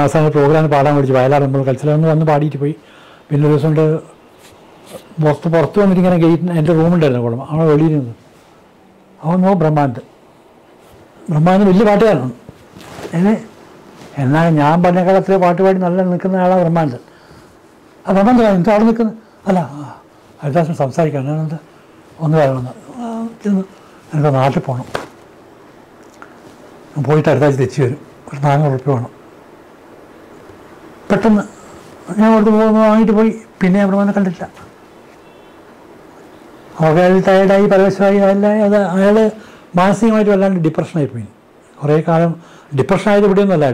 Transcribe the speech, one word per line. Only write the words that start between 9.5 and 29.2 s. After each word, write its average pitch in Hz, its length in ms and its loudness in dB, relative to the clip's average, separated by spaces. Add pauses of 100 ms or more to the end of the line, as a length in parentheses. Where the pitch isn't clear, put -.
ബ്രഹ്മാനന്ദൻ. 147 440 -2 (1300)
ബ്രഹ്മാനന്ദൻ 185 400 2
വലിയ 202 180 4
പാട്ടുകാരനാണ്. 190 440 0 (840)
ഏ, - 20 -2 (1040)
എന്നാൽ 147 220 0 (160)
ഞാൻ 151 220 2
പറഞ്ഞേക്കാൾ 180 360 2
അത്രയും 190 260 0
പാട്ട് 175 200 0
പാടി 190 200 2
നല്ല 180 260 0
നിൽക്കുന്ന 185 320 -2
ആളാണ് 185 220 2
ബ്രഹ്മാനന്ദൻ. 160 360 -2 (1040)
ആ - 100 -8
ബ്രഹ്മാനന്ദൻ, 226 300 4 (120)
എന്താ 180 160 0
അവിടെ 214 160 2
നിൽക്കുന്നത്? 226 280 -2 (300)
അല്ല, 190 120 0 (200)
ആ, 147 40 -14 (580)
ഹരിദാസൻ 151 420 -2
സംസാരിക്കാൻ 139 460 -4
ഞാനെന്താ 156 300 -6 (680)
ഒന്ന് 151 160 0
വരണമെന്ന്. 131 320 -2 (280)
ആ, 240 40 -10 (380)
ചെന്ന് 196 200 -2 (500)
എനിക്ക് 147 260 0
നാട്ടിൽ 135 260 0
പോകണം, 127 220 -8 (2250)
പോയിട്ട് 156 260 0
അടുത്ത 135 160 2
ആഴ്ച 139 140 0
തിരിച്ചു - 220 -4
വരും, 123 160 -4 (300)
ഒരു 143 160 -14
നാനൂറ് 147 280 0
ഉറുപ്പിക 131 220 -4
വേണം. 123 180 -8 (2000)